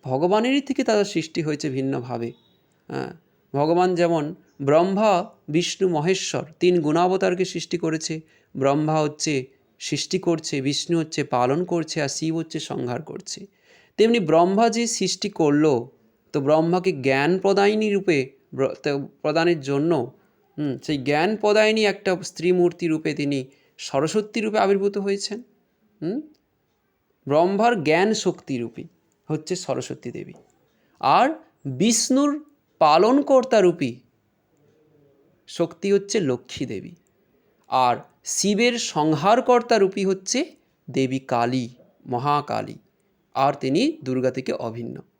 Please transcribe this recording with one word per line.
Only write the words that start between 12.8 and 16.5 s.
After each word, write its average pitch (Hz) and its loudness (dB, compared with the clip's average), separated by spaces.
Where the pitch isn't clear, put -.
করছে। - -14
তেমনি 226 4
ব্রহ্মা 185 4
যে 233 -2
সৃষ্টি 196 -4
করলো, 147 2
তো 147 0
ব্রহ্মাকে 165 2